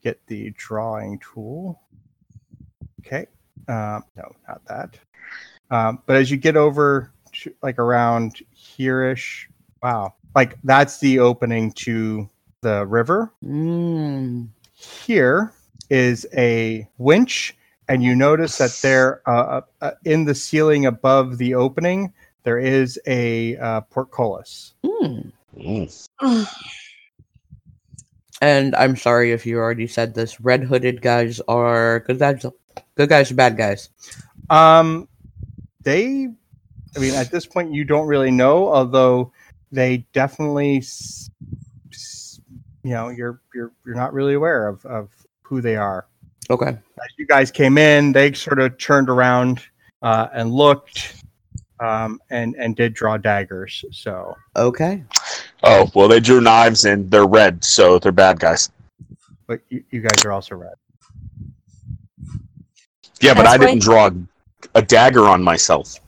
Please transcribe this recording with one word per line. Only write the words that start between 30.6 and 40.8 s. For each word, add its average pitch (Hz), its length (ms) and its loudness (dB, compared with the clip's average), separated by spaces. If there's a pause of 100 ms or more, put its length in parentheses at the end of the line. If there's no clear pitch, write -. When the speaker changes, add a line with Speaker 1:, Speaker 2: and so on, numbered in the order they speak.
Speaker 2:
hooded 127 400 -4
guys 120 460 -2
are 117 580 0
good 127 120 -4
guys, 139 260 -2 (500)
good 143 140 0
guys 143 220 4
or 127 40 -10
bad 123 220 2
guys? 101 340 -6 (580)
Speaker 1:
Um, 160 600 4 (760)
they, 254 460 -4 (680)
I - 20 -10
mean, 131 160 -4
at 127 160 -6
this 170 160 -8
point, 170 280 -8
you 147 100 -6
don't 151 220 -2
really 135 240 0
know, 143 420 2
although 127 600 2 (400)
they 127 420 -2
definitely, 143 640 -4
s-, - 520 -14 (600)